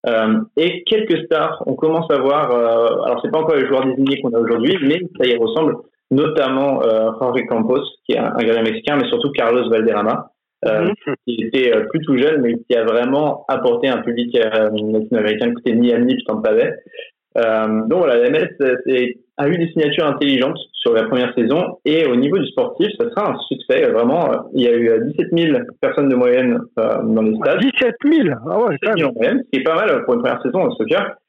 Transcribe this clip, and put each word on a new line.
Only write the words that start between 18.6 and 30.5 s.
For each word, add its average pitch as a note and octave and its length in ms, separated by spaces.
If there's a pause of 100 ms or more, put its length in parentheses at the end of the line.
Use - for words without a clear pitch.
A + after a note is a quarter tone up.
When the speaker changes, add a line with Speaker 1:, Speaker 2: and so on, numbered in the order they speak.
Speaker 1:
euh, B2+ 160 (100)
c'est, B2 300 (220)
a C#3+ 100
eu F3+ 100
des E3 140
signatures D#3 340
intelligentes D3 500 (160)
sur A#2 220
la A2 100
première B2 300
saison, C3 500
et D#3 220
au B2 80
niveau D3 240
du C3+ 80
sportif, D#3+ 420 (120)
ça A#2+ 100
sera G3 220
un A#2+ 60 (100)
succès, - 400
euh, G#2+ 40
vraiment. C3+ 380
Euh, - 60 (180)
il C3 80
y A#2+ 60
a A#2 40
eu, A#2 160
euh, A2+ 120
dix-sept D3+ 320
mille D#3+ 320 (160)
personnes C#3 280
de C3 60
moyenne, B2 460 (180)
euh, A2 240
dans A2 200
les G#2+ 120
stades. C3+ 240
Speaker 2:
Dix-sept B3 460
mille ? C4+ 320 (120)
Ah G3+ 120
ouais, G#3 200
quand G#3+ 140
Speaker 1:
Dix-sept - 0
mille E3+ 100
Speaker 2:
même. C3+ 40
Speaker 1:
en A#2+ 60
moyenne, C#3+ 300
ce - 60
qui C3 100
est - 40
pas D#3+ 100
mal, G3 160
euh, C3 140
pour A#2+ 100
une A#2+ 60
première A#2+ 220
saison F3+ 180